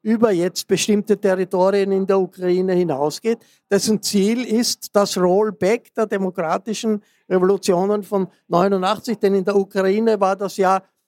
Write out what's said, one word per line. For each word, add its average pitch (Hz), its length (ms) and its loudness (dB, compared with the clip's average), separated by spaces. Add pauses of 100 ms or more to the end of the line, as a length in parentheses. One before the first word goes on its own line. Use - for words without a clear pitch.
über 220 300 2
jetzt 180 360 -2
bestimmte 202 500 0
Territorien 190 760 0
in 190 140 0
der 190 140 2
Ukraine 185 540 -2
hinausgeht, 170 680 -2 (300)
dessen 202 320 0
Ziel 214 440 0
ist 226 480 -2
das 202 240 0
Rollback 190 760 0
der 226 120 -2
demokratischen 196 960 -4 (280)
Revolutionen 190 760 2
von 190 240 -2 (200)
neunundachtzig, 190 720 0
denn 196 160 2
in 185 100 0
der 202 100 -2
Ukraine 202 640 0
war 196 160 2
das 190 220 -8
ja 190 240 2 (260)